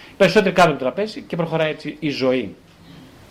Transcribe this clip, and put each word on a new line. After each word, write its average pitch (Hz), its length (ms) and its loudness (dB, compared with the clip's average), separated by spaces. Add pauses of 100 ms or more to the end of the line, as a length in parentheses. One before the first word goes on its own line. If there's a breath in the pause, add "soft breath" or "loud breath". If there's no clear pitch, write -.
(180 loud breath)
Περισσότεροι 190 380 2
κάτω 175 140 6
από 139 80 -2
το 127 60 -8
τραπέζι 196 380 -6
και - 140 -10
προχωράει 160 340 -2
έτσι 151 300 -10
η 156 100 -4
ζωή. 127 460 -2 (760)